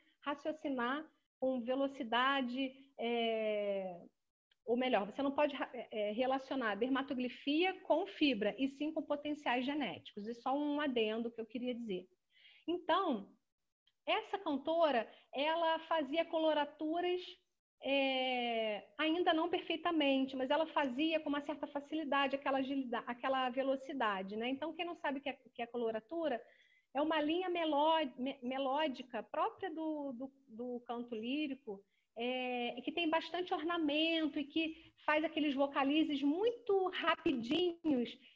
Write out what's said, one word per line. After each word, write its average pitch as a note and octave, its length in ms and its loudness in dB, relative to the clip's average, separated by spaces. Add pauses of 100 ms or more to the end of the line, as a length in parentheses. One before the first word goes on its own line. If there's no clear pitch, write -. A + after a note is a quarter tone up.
(220)
raciocinar D4 840 -2 (340)
com C4 220 0
velocidade, C4 1120 0 (240)
é, G#3+ 1040 0 (640)
ou A#3+ 100 2
melhor, A3+ 300 2
você A3 160 -6
não C#4 100 2
pode, C#4+ 240 2 (360)
é, G#3+ 220 -2
relacionar C4 600 0
dermatoglifia C4+ 1080 0
com E4+ 260 2
fibra, G#3+ 500 2
e C4+ 120 2
sim D4+ 220 -4
com D#4 100 -2
potenciais D4 640 -2
genéticos. G#3+ 600 -4
E A#3 80 -6
só B3+ 240 -2
um D4 240 0
adendo A#3 480 0
que - 100 -10
eu A3+ 60 -8
queria B3 300 -6
dizer. G#3+ 320 -6 (580)
Então, E4 640 0 (760)
essa G4 340 0
cantora, D4+ 680 2 (240)
ela D#4+ 480 2
fazia D#4+ 460 0
coloraturas D#4+ 960 0 (640)
é, B3+ 1040 0 (100)
ainda E4 360 2
não E4 160 2
perfeitamente, C#4+ 840 2
mas C4 140 -2
ela D#4 180 4
fazia D#4 520 2
com D#4 100 -2
uma C#4+ 120 0
certa D4 260 -6
facilidade C#4 680 0
aquela C4+ 240 0
agilida-, C4 460 -2
aquela B3+ 440 0
velocidade, B3 840 -2
né? A3+ 140 -2
Então, C#4 240 -4
quem E4+ 120 -6
não E4+ 100 -6
sabe C#4+ 240 -2
o - 20 -6
que C#4 80 -4
é, B3+ 160 -6
o - 40 -20
que - 120 -12
é A#3 60 -4
coloratura, A#3+ 720 -2 (520)
é C4+ 80 0
uma D#4+ 200 2
linha E4+ 280 0
meló-, D#4+ 560 4 (120)
me-, B3+ 240 -4
melódica C4 800 -2
própria F#4 480 -4
do, D4+ 440 -4
do, C4+ 180 -8 (160)
do A#3+ 400 -8
canto A#3+ 260 -6
lírico, B3 720 -6 (320)
é, B3 600 -2
e C4 40 -8
que D4+ 100 -4
tem E4+ 180 0
bastante E4+ 440 0
ornamento D#4+ 840 0
e C#4+ 40 -2
que D#4+ 500 -4 (100)
faz D#4 200 4
aqueles D4+ 320 0
vocalizes C#4+ 640 2
muito F#4+ 680 2
rapidinhos D#4+ 1300 0 (180)